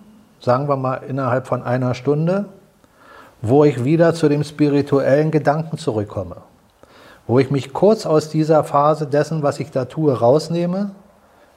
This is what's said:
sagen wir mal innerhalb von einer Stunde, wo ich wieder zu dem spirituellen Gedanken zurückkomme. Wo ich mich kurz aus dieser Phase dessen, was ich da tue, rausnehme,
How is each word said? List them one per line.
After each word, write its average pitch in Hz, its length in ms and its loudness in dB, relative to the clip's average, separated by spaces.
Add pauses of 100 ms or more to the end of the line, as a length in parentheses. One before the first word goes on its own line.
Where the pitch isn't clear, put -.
(400)
sagen 131 280 0
wir 139 80 0
mal 131 200 -4 (120)
innerhalb 131 380 -2
von 123 160 -4
einer 127 320 -2
Stunde, 165 520 -2 (960)
wo 135 240 4
ich 123 200 0
wieder 165 280 2
zu 160 160 0
dem 147 160 0
spirituellen 143 880 0
Gedanken 151 480 -2
zurückkomme. 101 580 -6 (920)
Wo 120 120 2
ich 135 120 2
mich 135 220 -4
kurz 214 320 2
aus 156 240 0
dieser 156 360 2
Phase 147 420 0
dessen, 147 360 -2
was 139 180 -2
ich - 100 -10
da 127 160 -4
tue, 151 260 0
rausnehme, 170 760 0 (680)